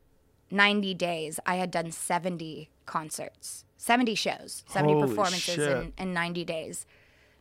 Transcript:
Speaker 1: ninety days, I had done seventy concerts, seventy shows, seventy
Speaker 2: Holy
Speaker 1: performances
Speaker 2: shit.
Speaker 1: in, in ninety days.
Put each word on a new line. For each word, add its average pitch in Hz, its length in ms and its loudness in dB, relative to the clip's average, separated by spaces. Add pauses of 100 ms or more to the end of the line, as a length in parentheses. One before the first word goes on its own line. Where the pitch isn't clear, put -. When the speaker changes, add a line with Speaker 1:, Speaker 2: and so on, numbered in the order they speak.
(520)
Speaker 1:
ninety 202 420 4
days, 165 520 -4
I 180 100 2
had 180 160 -2
done 170 200 -2
seventy 160 800 -4 (160)
concerts, - 800 -8 (120)
seventy 233 380 4
shows, - 520 -4
seventy 151 260 4
Speaker 2:
Holy 147 140 6
Speaker 1:
performances 175 480 0
Speaker 2:
shit. 147 140 2
Speaker 1:
in, 127 280 0
in 185 160 -4
ninety 170 320 -2
days. 165 400 -8 (560)